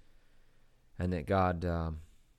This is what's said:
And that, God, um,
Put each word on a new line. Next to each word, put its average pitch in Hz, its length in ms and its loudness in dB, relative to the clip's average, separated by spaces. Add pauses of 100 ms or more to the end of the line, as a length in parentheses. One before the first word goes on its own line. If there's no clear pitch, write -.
(1000)
And 90 140 0
that, 80 140 -2
God, 90 380 2
um, 82 360 -2 (380)